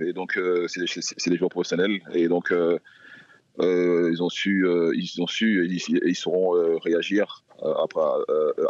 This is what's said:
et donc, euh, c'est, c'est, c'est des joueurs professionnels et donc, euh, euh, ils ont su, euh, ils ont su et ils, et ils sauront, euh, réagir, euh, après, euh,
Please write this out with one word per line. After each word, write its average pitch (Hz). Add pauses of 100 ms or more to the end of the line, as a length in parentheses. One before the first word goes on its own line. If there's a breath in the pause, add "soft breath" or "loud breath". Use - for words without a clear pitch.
et 85
donc, 90
euh, 90
c'est, 90
c'est, 85
c'est -
des 87
joueurs 90
professionnels 90 (120)
et 85
donc, 87
euh, 85 (800 loud breath)
euh, 87
ils 82
ont 87
su, 95
euh, 85
ils 87
ont 87
su 107
et 85
ils, 87
et 87
ils 90
sauront, 90
euh, 82
réagir, 85 (180)
euh, 78 (100)
après, 80 (280)
euh, 76 (180)